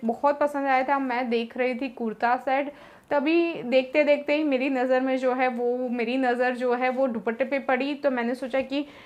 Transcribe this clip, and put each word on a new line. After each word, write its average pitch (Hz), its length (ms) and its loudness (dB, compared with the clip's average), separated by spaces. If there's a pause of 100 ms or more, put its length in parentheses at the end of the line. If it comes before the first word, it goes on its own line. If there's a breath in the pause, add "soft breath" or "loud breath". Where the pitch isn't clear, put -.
बहुत 285 360 0
पसंद 285 260 0
आया 262 220 4
था, 277 100 2
मैं 254 320 -2
देख 233 280 -2
रही 254 160 0
थी 262 140 -4
कुर्ता 233 480 -2
सेट, 269 360 -2 (380 loud breath)
तभी 320 520 2
देखते 262 420 2
देखते 294 320 2
ही 311 80 0
मेरी 269 260 0
नज़र 254 300 2
में 262 180 0
जो 254 160 0
है 254 140 2
वो, 247 420 -2
मेरी 240 260 -2
नज़र 247 400 2
जो 247 180 0
है 254 140 0
वो 262 200 0
दुपट्टे 226 360 -2
पे 269 140 -2
पड़ी, 277 360 -2
तो 285 160 -2
मैंने 240 240 -2
सोचा 254 260 -4
कि 269 260 -4 (200 loud breath)